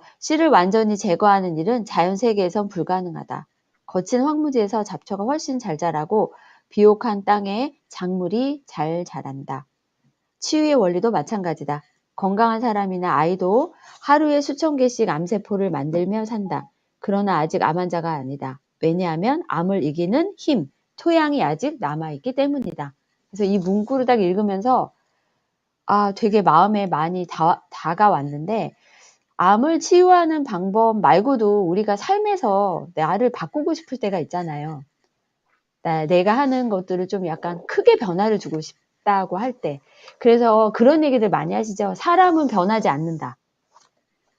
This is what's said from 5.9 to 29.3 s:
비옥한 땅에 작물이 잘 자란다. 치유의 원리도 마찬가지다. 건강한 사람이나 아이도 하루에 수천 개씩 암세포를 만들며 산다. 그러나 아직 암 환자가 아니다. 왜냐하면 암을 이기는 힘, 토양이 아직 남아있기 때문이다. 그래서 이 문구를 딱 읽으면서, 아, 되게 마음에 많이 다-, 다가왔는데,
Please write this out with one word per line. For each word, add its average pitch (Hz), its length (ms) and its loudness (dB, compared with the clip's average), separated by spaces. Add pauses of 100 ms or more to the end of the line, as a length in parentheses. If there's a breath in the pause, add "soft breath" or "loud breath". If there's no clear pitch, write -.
비옥한 208 560 2
땅에 208 500 -2 (140)
작물이 185 800 -4
잘 165 380 -4
자란다. 139 600 -12 (760)
치유의 302 360 0
원리도 190 360 2
마찬가지다. 160 720 -4 (320)
건강한 220 460 0
사람이나 185 540 -2
아이도 185 600 0 (280 soft breath)
하루에 294 380 2
수천 294 360 -2
개씩 247 320 2
암세포를 190 600 -2
만들며 175 540 -2
산다. 190 440 -8 (300)
그러나 196 400 0
아직 160 240 -2
암 156 160 0
환자가 170 340 -4
아니다. 135 460 -10 (220)
왜냐하면 180 680 -2
암을 180 340 -2
이기는 185 540 -2
힘, 202 340 -2 (260)
토양이 302 460 0
아직 196 360 -4
남아있기 156 560 -8
때문이다. 233 580 -4 (380)
그래서 202 140 -2
이 196 140 2
문구를 208 480 0
딱 240 140 2
읽으면서, 196 720 0 (920)
아, 202 260 2
되게 208 280 2
마음에 190 460 4
많이 170 420 -2
다-, - 420 0
다가왔는데, 160 1040 -2 (600 soft breath)